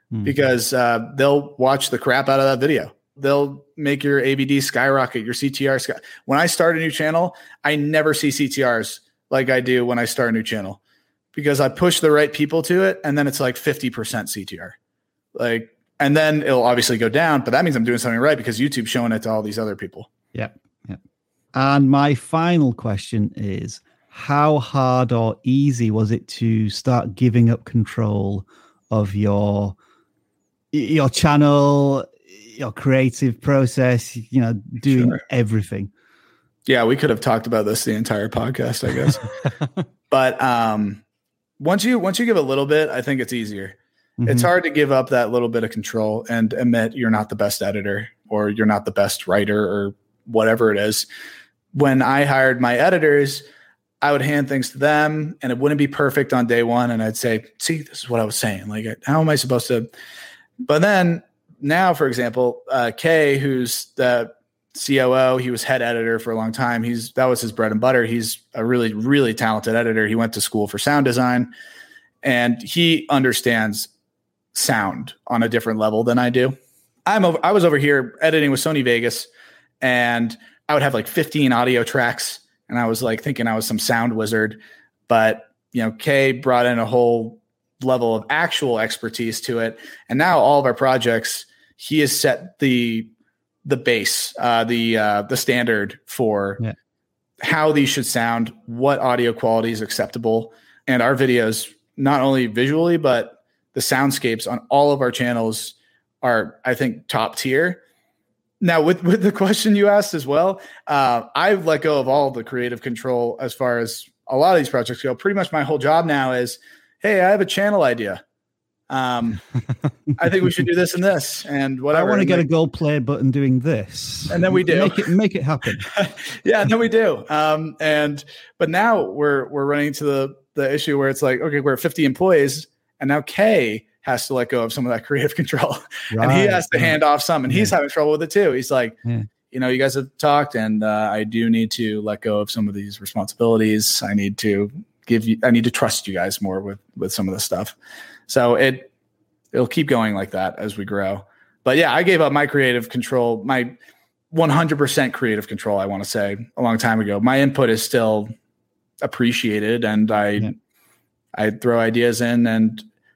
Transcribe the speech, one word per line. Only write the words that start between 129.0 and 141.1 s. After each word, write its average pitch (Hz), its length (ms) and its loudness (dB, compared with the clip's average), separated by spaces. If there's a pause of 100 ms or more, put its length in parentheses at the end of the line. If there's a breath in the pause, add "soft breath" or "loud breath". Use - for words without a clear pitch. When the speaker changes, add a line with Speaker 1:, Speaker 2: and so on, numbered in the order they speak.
Speaker 2:
we're, 139 460 0
we're 139 160 -4
running 147 220 0
into 147 160 -6
the, 139 300 0 (200)
the 135 180 0
issue 147 240 -2
where 135 140 2
it's 131 100 -4
like, 127 220 0
"Okay, 147 180 -2
we're 135 160 0
fifty 156 300 0
employees," 147 600 2 (340)
and 135 80 -4
now 147 120 2
Kay 143 640 0 (180)
has 123 260 -4
to 139 60 -4
let 123 140 -2
go 123 140 0
of 113 100 -4
some 127 140 -4
of 123 60 -2
that 113 120 -4
creative 143 300 -2
<laughs> - 60 -4
control. - 360 -2 (340 loud breath)
And 110 200 2
he 175 120 6
Speaker 1:
Right, 202 80 4
Speaker 2:
has 180 180 0
to 160 100 0
Speaker 1:
right. 131 60 2
Speaker 2:
hand 156 180 2
off 147 220 4
some, 156 180 0
and 123 100 -2
he's 196 200 2
Speaker 1:
Yeah. 180 60 4
Speaker 2:
having 143 120 0
trouble 151 220 2
with 151 100 0
it 156 80 -6
too. 190 220 2
He's 127 180 -4
like, 120 340 0
Speaker 1:
Yeah. 117 180 -2 (280)
Speaker 2:
"You 127 80 -10
know, 127 100 -2
you 127 100 0
guys 131 160 0
have 135 140 -4 (100)
talked, 147 360 2
and, 107 300 -2
uh, 107 280 0